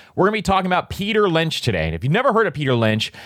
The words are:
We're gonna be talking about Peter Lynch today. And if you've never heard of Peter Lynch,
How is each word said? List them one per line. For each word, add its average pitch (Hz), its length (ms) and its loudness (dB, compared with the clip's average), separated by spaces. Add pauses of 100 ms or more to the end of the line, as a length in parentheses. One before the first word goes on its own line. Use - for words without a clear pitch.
(160)
We're 175 80 2
gonna 208 80 2
be 220 100 -2
talking 190 240 0
about 180 240 -2
Peter 208 380 0
Lynch 165 340 0
today. 87 240 0
And 80 80 -4
if 82 80 -8
you've 135 100 0
never 247 200 2
heard 214 160 2
of 139 60 -6
Peter 135 200 0
Lynch, 110 380 0 (120)